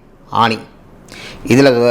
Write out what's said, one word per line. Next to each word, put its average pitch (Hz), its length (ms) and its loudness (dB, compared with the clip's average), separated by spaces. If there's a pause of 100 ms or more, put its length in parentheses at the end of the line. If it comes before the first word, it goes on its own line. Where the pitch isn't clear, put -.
(440)
ஆனி. 113 160 -2 (960)
இதுல, 139 160 4 (220)